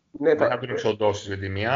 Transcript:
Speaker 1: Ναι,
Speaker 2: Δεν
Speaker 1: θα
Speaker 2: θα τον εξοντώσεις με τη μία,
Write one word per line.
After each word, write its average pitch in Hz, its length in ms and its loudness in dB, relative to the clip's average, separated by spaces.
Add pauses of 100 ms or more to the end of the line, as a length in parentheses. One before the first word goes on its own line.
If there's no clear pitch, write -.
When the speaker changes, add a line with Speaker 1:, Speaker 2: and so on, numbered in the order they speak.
(120)
Speaker 1:
Ναι, 143 180 0
Speaker 2:
Δεν 151 80 6
Speaker 1:
θα 143 120 2
Speaker 2:
θα 123 100 -2
τον 127 100 -8
εξοντώσεις 104 600 0
με 95 60 -6
τη 95 140 -6
μία, 101 260 -2